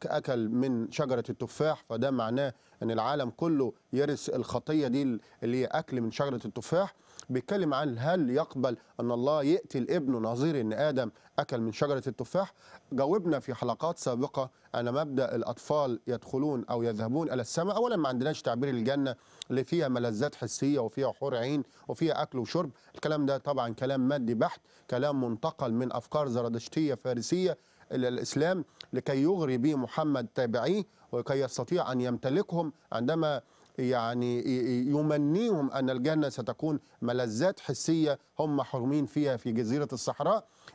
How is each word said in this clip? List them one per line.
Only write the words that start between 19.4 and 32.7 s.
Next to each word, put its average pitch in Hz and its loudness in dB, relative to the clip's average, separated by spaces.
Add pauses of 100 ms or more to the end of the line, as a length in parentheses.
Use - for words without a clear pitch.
اللي 127 2
فيها 160 2
ملذات 120 0
حسية 139 0
وفيها 120 0
حور 135 -4
عين 131 0 (240)
وفيها 143 0
أكل 147 -4
وشرب، 143 -2 (240)
الكلام 151 0
ده 135 2
طبعًا 127 -2
كلام 131 0
مادي 131 0
بحت، 143 0 (280)
كلام 135 0
منتقل 120 -2
من 123 0
أفكار 143 0
زرادشتية 120 -2
فارسية 135 0 (340)
إلى 127 0
الإسلام 143 0 (280)
لكي 131 0
يغري 156 2
به 147 4
محمد 135 0
تابعيه 127 2 (280)
وكي 131 0
يستطيع 135 -2
أن 127 0
يمتلكهم 143 0 (180)